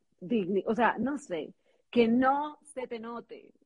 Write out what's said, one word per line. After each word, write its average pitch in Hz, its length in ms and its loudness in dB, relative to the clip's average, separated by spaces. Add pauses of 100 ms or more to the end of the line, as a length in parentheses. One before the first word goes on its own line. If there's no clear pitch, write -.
(200)
digni-, 185 460 0
o 226 80 2
sea, 220 220 2
no 269 200 -2
sé, - 360 -8 (380)
que 233 160 6
no 269 520 2 (140)
se 254 140 -10
te 233 120 -10
note. 233 520 -14 (140)